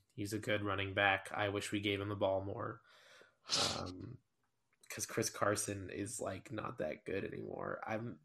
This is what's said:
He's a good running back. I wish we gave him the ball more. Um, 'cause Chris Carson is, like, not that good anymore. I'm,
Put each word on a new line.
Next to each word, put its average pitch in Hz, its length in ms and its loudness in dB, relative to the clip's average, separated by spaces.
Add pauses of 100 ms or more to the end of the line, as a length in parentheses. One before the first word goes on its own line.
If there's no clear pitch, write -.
(160)
He's 104 180 -4
a 110 60 0
good 104 240 0
running 98 320 0
back. 98 400 6
I 104 140 2
wish 101 240 0
we 107 80 2
gave 101 200 2
him 101 80 -2
the 104 60 0
ball 95 300 2
more. 107 360 -6 (1000)
Um, 92 380 -8 (680)
'cause - 180 -4
Chris - 220 0
Carson 101 600 0
is, - 300 -4
like, 98 320 -4
not - 260 -4
that - 260 -2
good - 200 0
anymore. - 600 -4
I'm, 110 400 -2